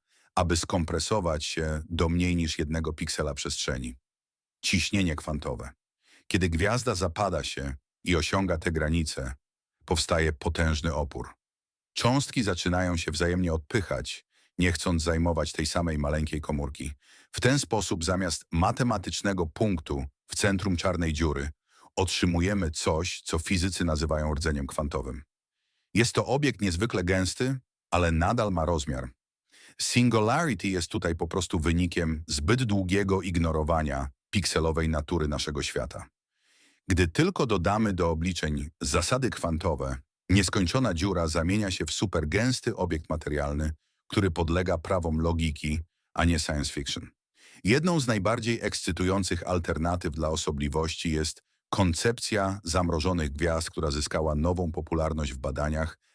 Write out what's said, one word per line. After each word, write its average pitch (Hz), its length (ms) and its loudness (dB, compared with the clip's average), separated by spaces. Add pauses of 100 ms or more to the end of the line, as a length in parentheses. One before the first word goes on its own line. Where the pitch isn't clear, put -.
(340)
aby 87 220 2
skompresować 85 880 -2
się 78 440 -4
do 85 200 0
mniej 87 280 2
niż 78 220 -2
jednego 78 340 -2
piksela 78 420 -4
przestrzeni. 64 640 -6 (640)
Ciśnienie 95 540 2
kwantowe. 69 540 -6 (560)
Kiedy 92 220 2
gwiazda 104 460 0
zapada 90 500 -2
się 69 300 -6 (300)
i 87 120 2
osiąga 87 420 0
te 82 140 -2
granice, 78 640 -2 (500)
powstaje 80 480 2
potężny 78 600 0
opór. - 360 -6 (640)
Cząstki 131 500 2
zaczynają 90 540 0
się - 140 -2
wzajemnie 87 420 2
odpychać, 73 760 -4 (320)
nie 90 140 4
chcąc 85 300 0
zajmować 82 500 2
tej 78 140 -2
samej 85 320 -2
maleńkiej 76 420 0
komórki. 71 520 -6 (400)
W - 80 -6
ten 131 180 4
sposób 101 460 -2
zamiast 92 480 -2
matematycznego 95 960 0
punktu 80 580 -2 (220)
w - 100 -10
centrum 98 400 2
czarnej 82 360 0
dziury 73 380 0 (460)
otrzymujemy 90 720 2
coś, 82 540 -2
co - 140 -2
fizycy 90 460 0
nazywają 78 500 0
rdzeniem 73 320 -2
kwantowym. 67 560 -4 (720)
Jest 117 180 4
to 101 140 2
obiekt 135 340 0
niezwykle 95 440 0
gęsty, 95 540 0 (320)
ale 87 220 4
nadal 101 400 2
ma 82 120 0
rozmiar. 69 460 -2 (680)
Singularity 117 880 2
jest 92 220 -2
tutaj 85 260 -2
po 82 120 -4
prostu 90 320 -2
wynikiem 85 640 0
zbyt 110 380 0
długiego 95 580 2
ignorowania 78 840 0 (220)
pikselowej 80 580 2
natury 78 400 0
naszego 71 340 -4
świata. - 440 -6 (840)
Gdy 87 200 4
tylko 160 380 2
dodamy 104 460 2
do 85 180 2
obliczeń 78 600 -2 (100)
zasady 90 500 0
kwantowe, 78 680 -2 (320)
nieskończona 95 640 4
dziura 87 320 2
zamienia 90 440 2
się 87 140 -4
w - 80 -6
supergęsty 101 840 0
obiekt 82 340 -2
materialny, 73 600 -2 (360)
który 95 220 2
podlega 87 480 0
prawom 80 420 0
logiki, 80 600 0 (340)
a 82 100 2
nie 85 140 4
science 76 340 -2
fiction. 69 380 -6 (540)
Jedną 156 360 4
z 117 60 0
najbardziej 113 560 0
ekscytujących 92 840 -2
alternatyw 85 680 -2
dla 78 140 -2
osobliwości 78 800 -2
jest 76 320 -2 (280)
koncepcja 98 960 0
zamrożonych 85 640 2
gwiazd, 80 400 0
która 78 200 -2
zyskała 76 440 0
nową 85 380 0
popularność 78 640 -2
w 65 40 -10
badaniach 73 600 -2 (160)